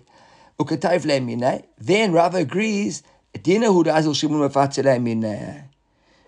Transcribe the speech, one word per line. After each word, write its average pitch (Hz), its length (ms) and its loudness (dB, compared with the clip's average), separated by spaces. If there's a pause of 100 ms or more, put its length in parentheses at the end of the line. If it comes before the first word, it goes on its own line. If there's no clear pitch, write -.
(580)
Ukatayv 160 460 0
le'minei. 127 640 -2 (120)
Then 185 360 0
Rava 170 240 2
agrees, 202 640 -2 (400)
"Dina 220 280 2
hu 175 120 4
da'azil 156 320 2
Shimon 151 340 0
mefatzeh 139 340 0
le'minei." 113 800 -2 (640)